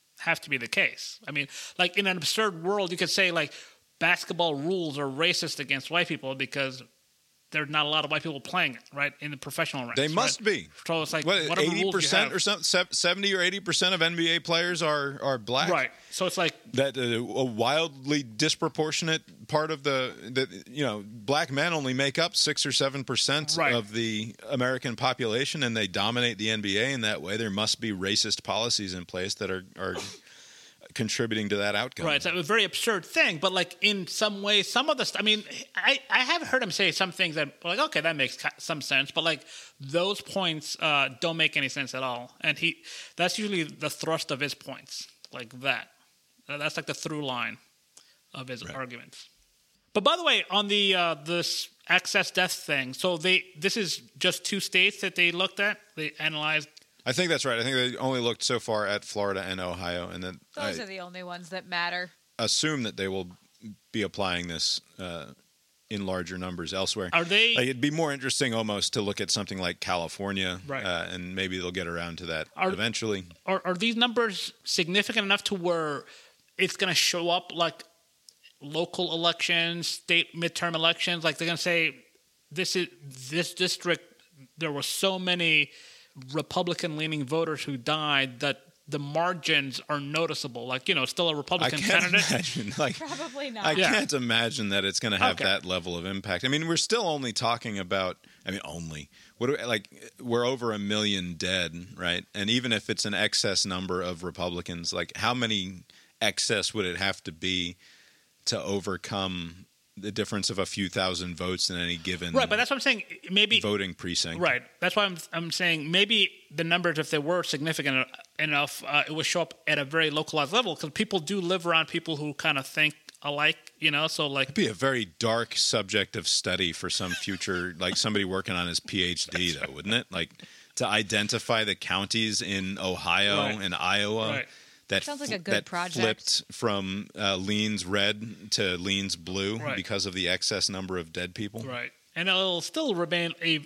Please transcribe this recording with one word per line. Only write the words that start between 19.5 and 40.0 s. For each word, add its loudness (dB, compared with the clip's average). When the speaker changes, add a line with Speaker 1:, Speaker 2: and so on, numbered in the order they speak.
Speaker 2:
of -8
the, 0
the, -2
you -2
know, -2
black -2
men 0
only 0
make 0
up 2
six 2
or -2
seven 0
percent 0
Speaker 1:
Right. 4
Speaker 2:
of -2
the -2
American 0
population, 0
and 0
they 2
dominate 0
the 0
N 0
B 0
A 2
in -2
that 0
way. -4
There -2
must 0
be -2
racist 0
policies -2
in -10
place -4
that -4
are, -4
are -4
contributing 0
to 2
that 2
outcome. -2
Speaker 1:
Right, 2
it's 0
a 0
very 4
absurd 0
thing, 2
but, 2
like, 0
in 2
some -2
ways, 4
some 2
of 4
the 2
st-, -4
I 2
mean, 4
I, 4
I 6
have 2
heard 2
him -4
say 4
some 0
things 0
that, -4
like, -2
okay, 2
that 2
makes 0
ki-, -2
some -4
sense, 0
but, -2
like, 0
those 0